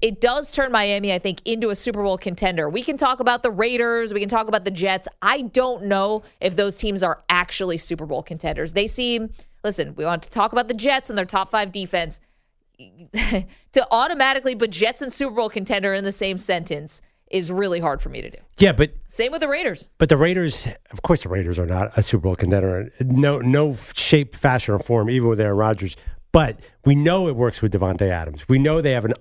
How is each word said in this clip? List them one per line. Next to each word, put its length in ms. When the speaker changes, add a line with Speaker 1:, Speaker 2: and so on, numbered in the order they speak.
Speaker 1:
it 180
does 300
turn 220
Miami, 400
I 80
think, 240
into 260
a 40
Super 280
Bowl 160
contender. 500
We 140
can 140
talk 240
about 220
the 100
Raiders. 600
We 80
can 80
talk 200
about 160
the 60
Jets. 360
I 200
don't 420
know 380
if 160
those 200
teams 280
are 240
actually 500
Super 280
Bowl 160
contenders. 500
They 160
seem, 420
listen, 320
we 100
want 200
to 60
talk 220
about 140
the 80
Jets 340
and 80
their 80
top 260
five 200
defense. 500
<laughs> 680
To 200
automatically 640
put 140
Jets 320
and 100
Super 240
Bowl 140
contender 440
in 100
the 80
same 260
sentence 640
is 220
really 280
hard 200
for 80
me 140
to 80
do. 80
Speaker 2:
Yeah, 140
but 220
Speaker 1:
Same 240
with 100
the 80
Raiders. 380
Speaker 2:
But 100
the 80
Raiders, 500
of 120
course 200
the 60
Raiders 300
are 80
not 300
a 60
Super 200
Bowl 140
contender. 540
No, 380
no 340
f-, 240
shape, 380
fashion, 400
or 40
form, 320
even 180
with 120
Aaron 160
Rodgers. 380
But 260
we 100
know 340
it 80
works 260
with 100
Davante 380
Adams. 380
We 100
know 220
they 120
have 120
an 160